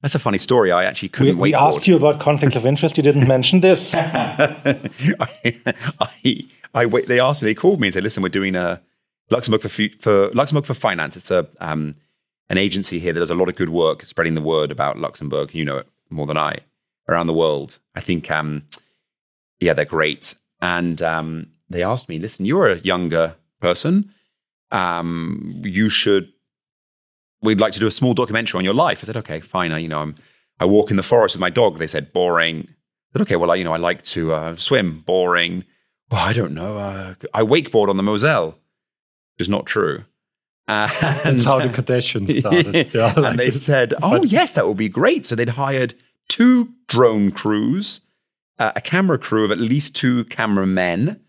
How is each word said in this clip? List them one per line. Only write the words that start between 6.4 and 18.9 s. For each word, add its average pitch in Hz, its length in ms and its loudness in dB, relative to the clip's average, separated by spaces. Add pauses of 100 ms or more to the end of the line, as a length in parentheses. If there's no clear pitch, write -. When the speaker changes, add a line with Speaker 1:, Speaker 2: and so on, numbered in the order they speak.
Speaker 1:
I 120 120 2
wait, 113 220 0
they 123 120 2
asked 139 220 2
me, 107 60 -2
they 107 80 2
called 185 240 2
me 104 80 2
and 90 60 -2
said, 92 100 -2
"Listen, 101 200 -2
we're 90 60 -2
doing 95 260 -2
a 90 260 -4 (480)
Luxembourg 113 320 0
for 107 80 -8
fu-, 107 200 -2 (100)
for 101 320 2
Luxembourg 143 340 0
for 135 80 -6
Finance." 87 440 -4
It's - 140 -4
a, 90 160 0 (120)
um, 78 360 -6 (540)
an - 80 0
agency 95 420 -2
here 85 140 -2
that 82 60 -2
does 85 100 -2
a 85 60 -2
lot 90 140 0
of 90 60 -8
good 87 140 -4
work 80 340 0
spreading 82 320 -2
the 78 60 -4
word 76 300 -2
about 71 260 -4
Luxembourg. 73 560 -6
You 80 120 -6
know 69 120 -6
it - 100 -12 (220)
more 76 180 -8
than 76 100 -4
I, 76 220 -2 (480)
around 85 200 0
the 82 60 -2
world. 76 460 -2 (160)
I 98 60 -10
think, 85 300 -4
um, 76 320 -4 (960)